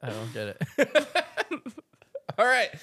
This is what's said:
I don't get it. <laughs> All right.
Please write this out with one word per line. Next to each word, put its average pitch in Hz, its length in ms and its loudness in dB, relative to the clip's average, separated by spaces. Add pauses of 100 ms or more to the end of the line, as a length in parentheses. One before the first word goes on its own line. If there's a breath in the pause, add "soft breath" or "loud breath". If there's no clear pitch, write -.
I 120 60 -6
don't 113 240 -8
get 107 240 -6 (220)
it. 285 460 2 (340)
<laughs> - 800 -14
All 226 80 6
right. 254 240 4 (120)